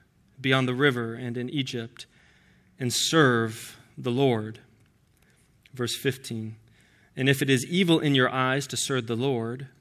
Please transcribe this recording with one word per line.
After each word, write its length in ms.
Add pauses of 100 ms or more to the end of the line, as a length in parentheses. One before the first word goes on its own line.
(400)
beyond 260
the 80
river 400
and 220
in 140
Egypt, 560 (760)
and 120
serve 840 (200)
the 140
Lord." 480 (1120)
Verse 220
fifteen. 600 (600)
"And 120
if 120
it 100
is 160
evil 340
in 160
your 140
eyes 360
to 100
serve 300
the 100
Lord, 520 (120)